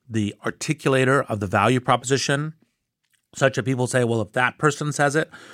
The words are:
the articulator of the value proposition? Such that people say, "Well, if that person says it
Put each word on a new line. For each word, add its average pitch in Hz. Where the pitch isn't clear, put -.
the 107
articulator 135
of 107
the 101
value 110
proposition? 139
Such 135
that 131
people 123
say, 127
"Well, 117
if 98
that 127
person 147
says 143
it 156